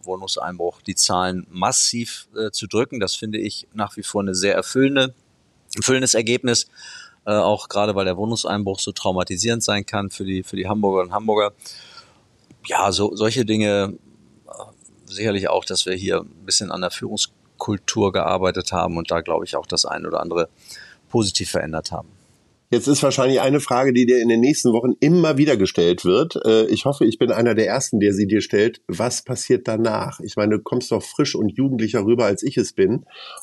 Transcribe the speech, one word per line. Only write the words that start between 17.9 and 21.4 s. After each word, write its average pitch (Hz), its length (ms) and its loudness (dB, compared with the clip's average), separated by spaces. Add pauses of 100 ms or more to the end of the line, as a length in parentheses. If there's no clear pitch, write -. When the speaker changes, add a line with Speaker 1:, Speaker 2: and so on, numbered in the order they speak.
Speaker 1:
gearbeitet 92 600 0
haben 87 260 0
und 82 140 -6
da, 85 80 0
glaube 82 240 -2
ich, - 100 -8
auch 73 120 -6
das - 200 -2
ein 80 180 -8
oder 80 160 -4
andere 85 280 -2 (600)
positiv 101 420 -2